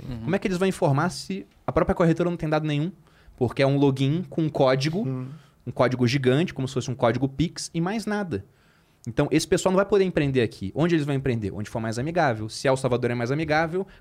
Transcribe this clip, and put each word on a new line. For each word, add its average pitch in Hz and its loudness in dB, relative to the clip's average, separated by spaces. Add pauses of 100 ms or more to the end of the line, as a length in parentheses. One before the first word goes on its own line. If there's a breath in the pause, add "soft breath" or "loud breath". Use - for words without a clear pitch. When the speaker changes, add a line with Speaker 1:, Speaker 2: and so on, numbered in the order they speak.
Speaker 1:
Uhum. 120 -10
Speaker 2:
Como 160 0
é - 0
que - -4
eles 180 0
vão 190 2
informar 156 2
se - -10 (200)
a - -4
própria 180 2
corretora 170 2
não 175 -4
tem 160 -4
dado 156 0
nenhum? 151 -2 (440 soft breath)
Porque 127 0
é 135 6
um 139 4
login 139 2
com - -2
um 160 2
código, 139 2
Speaker 3:
Hum. 127 -6 (400 loud breath)
Speaker 2:
um 120 -8
código 123 2
gigante, 135 2
como 131 -4
se - -8
fosse 127 -4
um 120 -4
código 127 0
Pix 156 -4
e 165 -2
mais 196 -2
nada. 196 -4 (640 soft breath)
Então, 143 0
esse 160 2
pessoal 185 2
não 185 4
vai 196 4
poder 196 4
empreender 143 2
aqui. 98 -4
Onde 170 2
eles 147 2
vão 147 -2
empreender? 127 -2
Onde 104 -8
for 117 -6
mais 113 -4
amigável. 131 -2
Se - -6
El 131 4
Salvador 123 0
é 120 -2
mais 120 -2
amigável, 160 -2 (140 loud breath)